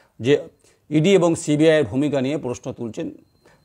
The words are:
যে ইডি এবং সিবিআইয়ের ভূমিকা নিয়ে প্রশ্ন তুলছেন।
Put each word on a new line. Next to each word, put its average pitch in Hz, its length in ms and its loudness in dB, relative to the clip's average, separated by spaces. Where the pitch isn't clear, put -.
যে 131 280 0
ইডি 156 260 4
এবং 170 200 2
সিবিআইয়ের 156 480 2
ভূমিকা 135 380 -2
নিয়ে 139 160 -4
প্রশ্ন 123 360 -10
তুলছেন। 120 380 -10